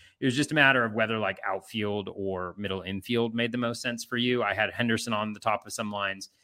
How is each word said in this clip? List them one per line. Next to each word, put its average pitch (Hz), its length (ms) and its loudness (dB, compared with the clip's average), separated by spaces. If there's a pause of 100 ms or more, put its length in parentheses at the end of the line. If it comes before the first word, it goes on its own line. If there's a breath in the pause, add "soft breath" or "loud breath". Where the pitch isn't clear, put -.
(220 soft breath)
It 139 40 0
was 127 80 4
just 147 200 0
a - 20 0
matter 135 300 8
of 110 80 -2
whether, 110 240 2
like, 98 280 -2
outfield 101 680 -2
or 92 420 -4
middle 95 260 -4
infield 113 520 -2
made 117 160 0
the 120 60 -4
most 120 240 -2
sense 120 240 -4
for - 100 -6
you. 120 280 2
I 101 100 2
had 101 180 2
Henderson 117 400 0
on 107 220 -2
the 101 80 -14
top 107 240 0
of 101 80 -14
some 107 180 -4
lines, 98 380 -4 (140)